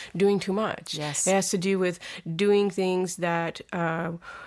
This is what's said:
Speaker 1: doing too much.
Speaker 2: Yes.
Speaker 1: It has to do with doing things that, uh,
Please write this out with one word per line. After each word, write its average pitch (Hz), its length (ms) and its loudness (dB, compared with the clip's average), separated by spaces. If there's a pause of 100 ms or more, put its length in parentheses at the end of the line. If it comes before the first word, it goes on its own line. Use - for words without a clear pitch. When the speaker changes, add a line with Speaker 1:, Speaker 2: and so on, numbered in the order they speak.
(160)
Speaker 1:
doing 202 220 4
too 190 140 -2
much. 208 420 -4
Speaker 2:
Yes. 147 320 -2
Speaker 1:
It 190 60 4
has 190 180 2
to 202 80 0
do 190 220 2
with 180 180 0 (380)
doing 202 340 4
things 185 460 0
that, 170 440 -2 (120)
uh, 170 400 -2 (340)